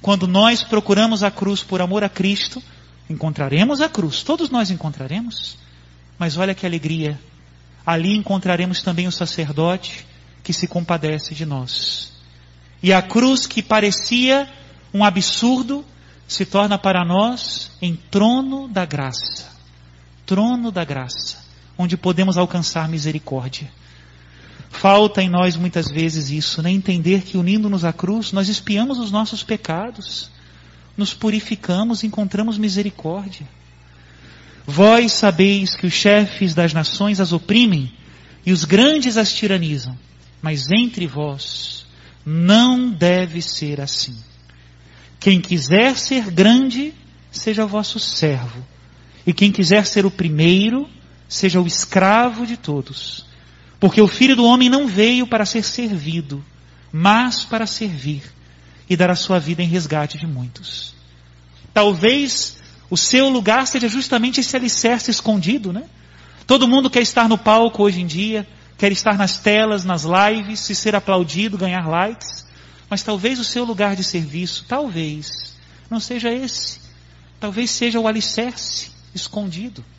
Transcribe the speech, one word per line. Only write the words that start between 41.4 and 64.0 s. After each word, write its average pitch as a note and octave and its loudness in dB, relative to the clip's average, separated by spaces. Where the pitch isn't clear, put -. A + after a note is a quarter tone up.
não A3+ 4
deve F3 0
ser D3 -6
assim. C3+ -6
Quem F#3+ 4
quiser F3+ 2
ser A#3+ -2
grande, B3 4
seja A3 -2
vosso G#3 -4
servo, B2+ -4
e F3+ 2
quem G3+ 4
quiser G3 2
ser G3 0
o F#3+ 4
primeiro, F#3+ 2
seja F3+ 2
o F3 2
escravo A3 2
de A#3 -6
todos. - -8
Porque G#3 6
o G#3 10
Filho C4 4
do A#3+ 4
Homem B3 6
não C4+ 4
veio A#3 2
para A3+ 0
ser A3 -2
servido, D#3+ -6
mas G#3+ 2
para A3+ -4
servir D3 -6
e F3+ 2
dar F3+ 4
a F3+ 2
sua F#3 0
vida D#3+ -2
em F3+ 0
resgate D#3 -2
de D3 -8
muitos. B2 -10
Talvez G#3+ 2
o F3+ -2
seu C4 4
lugar A#3+ 2
seja A#3+ -2
justamente B3 0